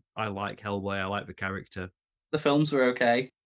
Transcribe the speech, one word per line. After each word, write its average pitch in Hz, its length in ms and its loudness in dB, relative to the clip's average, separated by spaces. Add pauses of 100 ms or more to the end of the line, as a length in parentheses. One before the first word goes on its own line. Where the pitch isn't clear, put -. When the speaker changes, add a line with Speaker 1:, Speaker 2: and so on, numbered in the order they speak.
(160)
Speaker 1:
I 110 120 -2
like 101 320 -6
Hellboy. 98 400 -4
I 95 60 -2
like 101 220 -4
the 98 80 -12
character. 95 540 -8 (420)
Speaker 2:
The 156 80 0
films 147 340 4
were 131 120 4
okay. 127 460 2 (140)